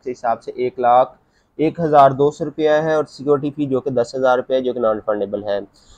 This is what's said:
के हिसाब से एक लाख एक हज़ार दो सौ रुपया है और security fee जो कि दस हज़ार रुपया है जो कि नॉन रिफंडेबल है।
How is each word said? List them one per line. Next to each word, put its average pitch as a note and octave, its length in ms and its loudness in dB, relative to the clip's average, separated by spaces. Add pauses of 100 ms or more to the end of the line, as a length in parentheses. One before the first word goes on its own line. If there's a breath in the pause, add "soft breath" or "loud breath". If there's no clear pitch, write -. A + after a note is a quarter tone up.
के B2+ 80 -8
हिसाब A#2 280 -4
से - 200 -14
एक B2 200 -4
लाख B2 400 2 (400)
एक D#3 220 -2
हज़ार C#3+ 320 6
दो C#3+ 180 2
सौ D#3 140 -8
रुपया D3+ 360 0
है D#3 160 0
और D3+ 80 -2
security C#3+ 440 -2
fee D3 160 -6
जो C3 140 -2
कि C3+ 120 -6
दस A#2+ 240 -4
हज़ार C3 220 2
रुपया C3 200 -2
है C3 60 -2
जो B2 100 -2
कि B2 60 -8
नॉन A2 160 0
रिफंडेबल G#2 480 -6
है। G2+ 220 -6 (320 soft breath)